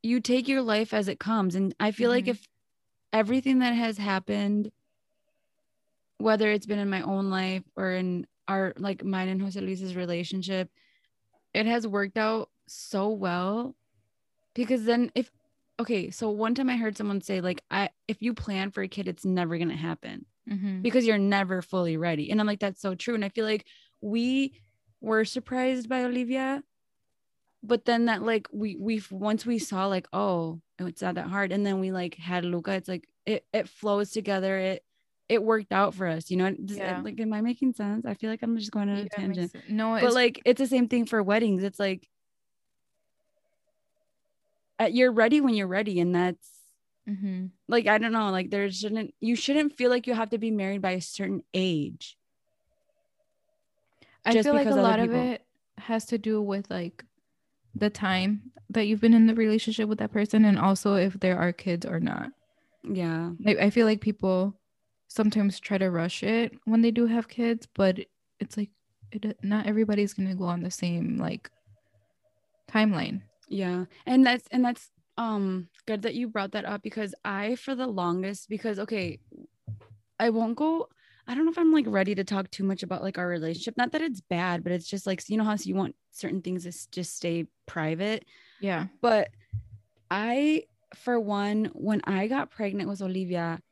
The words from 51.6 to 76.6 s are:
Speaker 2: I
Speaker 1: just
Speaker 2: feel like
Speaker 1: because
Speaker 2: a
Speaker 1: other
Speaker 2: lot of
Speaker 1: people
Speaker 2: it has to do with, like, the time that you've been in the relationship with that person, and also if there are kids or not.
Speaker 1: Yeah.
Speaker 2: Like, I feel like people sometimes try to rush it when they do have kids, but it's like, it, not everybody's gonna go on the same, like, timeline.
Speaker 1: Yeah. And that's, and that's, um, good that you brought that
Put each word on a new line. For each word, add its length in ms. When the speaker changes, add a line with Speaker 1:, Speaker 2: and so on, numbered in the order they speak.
Speaker 2:
I 100
Speaker 1:
just 140
Speaker 2:
feel 40
like 160
Speaker 1:
because 60
Speaker 2:
a 20
Speaker 1:
other 160
Speaker 2:
lot 60
of 140
Speaker 1:
people 0
Speaker 2:
it 320
has 300
to 100
do 240
with, 280
like, 360
the 140
time 600
that 160
you've 160
been 120
in 140
the 80
relationship 540
with 100
that 140
person, 320
and 140
also 360
if 240
there 200
are 140
kids 320
or 140
not. 320
Speaker 1:
Yeah. 560
Speaker 2:
Like, 180
I 120
feel 160
like 160
people 580
sometimes 520
try 180
to 140
rush 320
it 300
when 160
they 100
do 160
have 200
kids, 460
but 260
it's 180
like, 140
it, 320
not 220
everybody's 480
gonna 220
go 100
on 180
the 80
same, 460
like, 340
timeline. 540
Speaker 1:
Yeah. 380
And 200
that's, 260
and 120
that's, 280
um, 520
good 180
that 120
you 120
brought 260
that 120